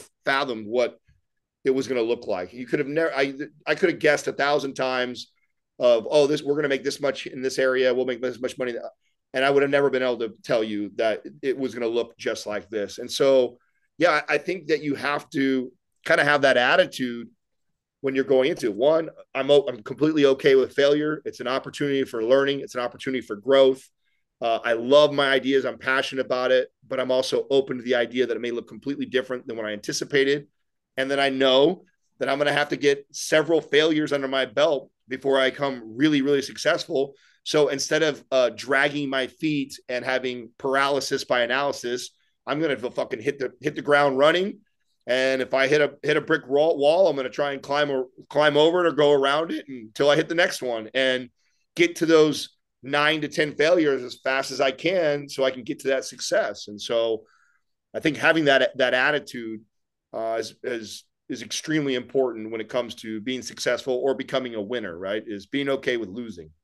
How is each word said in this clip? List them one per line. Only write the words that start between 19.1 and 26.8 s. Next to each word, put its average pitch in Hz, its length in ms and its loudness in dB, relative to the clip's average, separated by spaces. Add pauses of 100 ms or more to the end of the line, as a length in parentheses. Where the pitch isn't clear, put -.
I'm 135 160 0
o-, 143 160 6
I'm 127 160 -8
completely 143 440 2
okay 135 280 4
with 123 200 4
failure. 147 500 2
It's - 160 -10
an 120 80 -6
opportunity 135 560 -2
for 113 180 -6
learning. 139 380 2
It's - 140 -14
an 123 80 -4
opportunity 123 400 -6
for 110 120 -10
growth. 131 480 4 (580)
Uh, 113 220 0
I 117 120 2
love 139 380 6
my 139 180 2
ideas. 131 340 2
I'm 113 140 -6
passionate 131 480 -2
about 127 260 0
it, 127 160 2 (180)